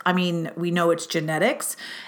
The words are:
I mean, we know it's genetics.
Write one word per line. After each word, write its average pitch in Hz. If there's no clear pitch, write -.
I 180
mean, 170
we 175
know 170
it's 165
genetics. 160